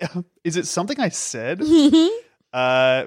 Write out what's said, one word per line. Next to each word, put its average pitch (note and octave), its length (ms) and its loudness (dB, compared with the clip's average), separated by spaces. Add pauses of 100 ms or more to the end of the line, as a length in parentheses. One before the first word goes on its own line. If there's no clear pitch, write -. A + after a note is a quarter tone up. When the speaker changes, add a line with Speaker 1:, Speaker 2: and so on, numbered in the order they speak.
(200)
Speaker 1:
<laughs> - 240 -14
Is E3 120 -4
it E3+ 120 -4
something G#3 320 -6
I G3 100 -2
said? B2+ 580 -8
Speaker 2:
<laughs> D4+ 40 0 (800)
Speaker 1:
Uh, B2+ 540 2